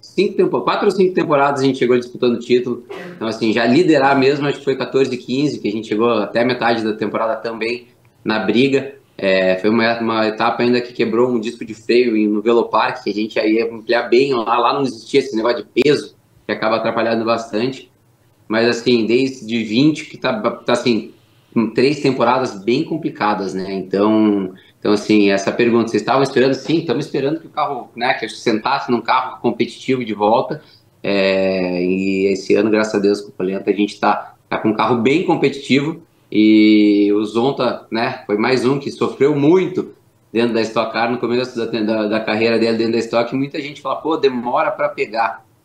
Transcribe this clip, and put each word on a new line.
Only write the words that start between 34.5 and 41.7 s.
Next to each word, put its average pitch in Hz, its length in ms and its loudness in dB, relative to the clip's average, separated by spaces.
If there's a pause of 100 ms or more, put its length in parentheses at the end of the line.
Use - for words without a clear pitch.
tá - 80 -4
com 107 120 0
um 107 40 0
carro 113 220 0
bem 139 280 2
competitivo. 143 800 0 (280)
E 107 840 6
o 107 120 0
Zonta, 120 640 -2
né, 120 360 -4
foi 104 100 -2
mais 117 300 0
um 139 120 2
que 120 120 -8
sofreu 139 460 0
muito 156 560 2 (400)
dentro 117 200 0
da 110 100 0
Stock 110 300 -2
Car, 113 180 -2
no 123 80 -4
começo 123 400 -4
da, 113 80 -4 (140)